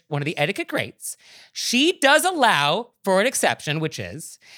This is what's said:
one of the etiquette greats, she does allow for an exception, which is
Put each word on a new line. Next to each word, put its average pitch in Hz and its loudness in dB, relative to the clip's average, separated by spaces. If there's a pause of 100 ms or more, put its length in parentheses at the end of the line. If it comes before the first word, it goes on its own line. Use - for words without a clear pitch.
one 143 -4
of 135 -6
the 165 -4
etiquette 170 -2
greats, - -8 (380)
she 285 0
does 285 4
allow 214 2 (160)
for 190 2
an 233 0
exception, 156 -2
which 156 -4
is 101 -12 (180)